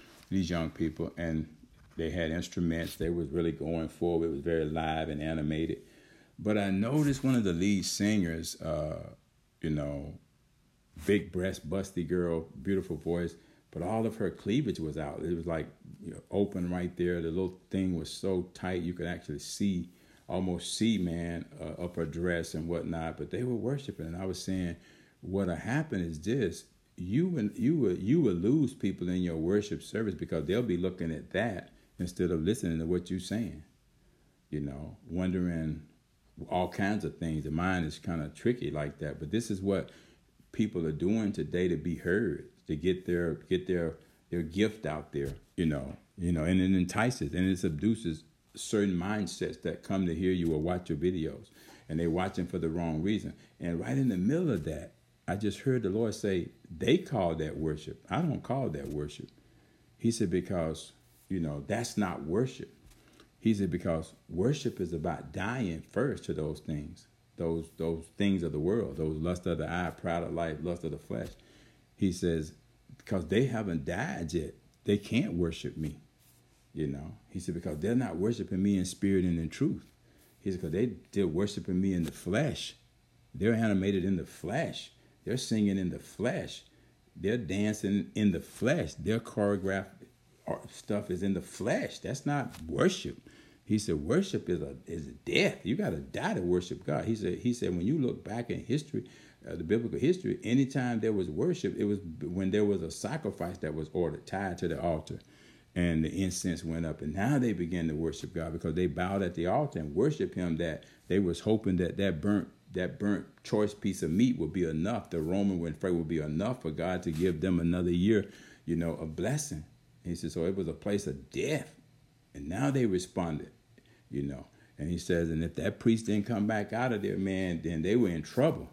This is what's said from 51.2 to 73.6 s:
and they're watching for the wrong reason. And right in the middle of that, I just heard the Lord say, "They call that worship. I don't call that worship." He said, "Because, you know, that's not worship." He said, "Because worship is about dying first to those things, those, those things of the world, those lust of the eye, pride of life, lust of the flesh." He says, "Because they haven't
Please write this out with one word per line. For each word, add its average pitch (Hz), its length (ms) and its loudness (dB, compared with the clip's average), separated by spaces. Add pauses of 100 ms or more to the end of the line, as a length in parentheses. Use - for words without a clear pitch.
and 78 100 -2
they're 85 100 2
watching 90 380 0
for 90 120 -4
the 82 100 0
wrong 82 340 0
reason. 98 320 0 (240)
And 85 220 -2
right 131 180 0
in 135 100 4
the 101 80 2
middle 143 340 2
of 85 140 0
that, 78 300 -6 (320)
I 92 100 0
just 104 240 -2
heard 127 220 2
the 98 80 2
Lord 107 240 0
say, 95 360 0 (200)
"They 98 280 4
call 92 380 2
that 78 200 -2
worship. 76 520 -4
I 117 140 0
don't 143 200 0
call 127 280 -2
that 71 180 -6
worship." 73 400 -6 (720)
He 117 120 2
said, 107 200 2
"Because, 87 600 0 (360)
you 95 120 0
know, 73 260 -2
that's 117 300 -2
not 90 280 0
worship." 107 480 -2 (680)
He 113 140 6
said, 98 160 2
"Because 82 440 0 (140)
worship 117 520 0
is 85 120 -2
about 78 400 -2
dying 95 580 -2
first 113 340 0
to - 100 -4
those 76 260 -2
things, 78 480 -6 (280)
those, 82 400 -2
those 80 280 -2 (120)
things 98 260 4
of 80 100 0
the 76 80 0
world, 82 380 2
those 78 180 0
lust 85 300 0
of 85 120 2
the 78 120 -2
eye, 87 200 -2
pride 85 320 -2
of 85 100 -4
life, 82 300 -2
lust 85 220 -4
of 78 80 -2
the 73 60 -6
flesh." - 320 -6 (640)
He 92 160 4
says, 82 400 0 (440)
"Because 90 300 -2
they 104 200 4
haven't 101 380 -2